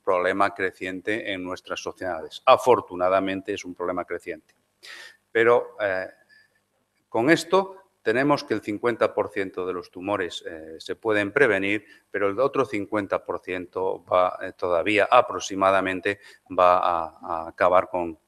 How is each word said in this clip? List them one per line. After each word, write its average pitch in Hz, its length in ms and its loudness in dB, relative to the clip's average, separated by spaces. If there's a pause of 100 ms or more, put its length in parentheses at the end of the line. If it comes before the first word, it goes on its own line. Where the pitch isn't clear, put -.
problema 95 480 0
creciente 98 800 -6
en 92 100 -8
nuestras 92 380 -10
sociedades. 82 640 -10
Afortunadamente, 95 1080 2
es - 100 -10
un 90 100 -12
problema 87 300 -6
creciente. 85 500 -12 (800)
Pero, 117 480 4
eh, 92 260 -2 (1000)
con 117 200 0
esto 190 460 0 (280)
tenemos 135 400 0
que - 100 -6
el 104 80 -4
cincuenta 104 520 -2
por 95 160 -2
ciento 92 360 -6
de 92 60 -6
los 90 180 -10
tumores, 92 560 -6
eh, 80 320 -14
se - 200 -10
pueden 104 340 -2
prevenir, 101 540 2 (260)
pero 101 160 0
el 98 100 -2
otro 135 280 2
cincuenta 101 580 -4
por 87 160 -6
ciento 92 640 -6
va, 90 380 2
eh, 95 160 -8
todavía 92 520 2
aproximadamente 95 1120 2 (300)
va 90 300 6
a, 85 420 -2
a 82 260 -6
acabar 90 420 4
con, 85 380 -6